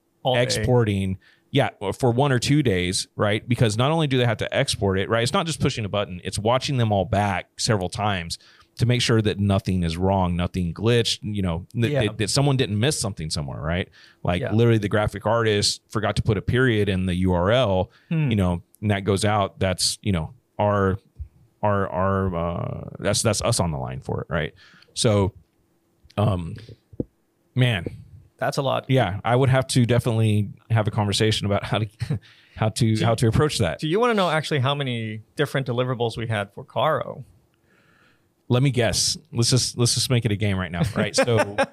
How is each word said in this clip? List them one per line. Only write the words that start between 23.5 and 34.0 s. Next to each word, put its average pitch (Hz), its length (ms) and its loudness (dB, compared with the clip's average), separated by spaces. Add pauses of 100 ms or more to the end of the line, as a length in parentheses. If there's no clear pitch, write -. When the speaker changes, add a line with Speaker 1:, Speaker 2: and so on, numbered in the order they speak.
Speaker 2:
on 85 120 0
the 71 80 -4
line 64 220 -8
for - 200 -6
it, - 80 -10
right? 78 240 -4 (400)
So, 104 400 2 (840)
um, 98 380 0 (1040)
man. 120 300 0 (520)
Speaker 1:
That's 127 200 -2
a 151 40 -2
lot. 123 260 -2
Speaker 2:
Yeah, 107 380 2
I 117 100 2
would 131 140 4
have 131 180 2
to 123 180 4
definitely 113 640 2 (200)
have 110 180 2
a 110 40 -2
conversation 107 540 0
about 101 200 0
how 104 140 -2
to, 107 80 -2 (220)
<laughs> - 460 -10
how 110 140 0
to, 110 260 2
Speaker 1:
Do 107 100 0
Speaker 2:
how 113 100 4
to 117 120 2
approach 143 320 2
that. 82 200 0
Speaker 1:
Do 156 80 -6
you 175 120 0
wanna 240 140 2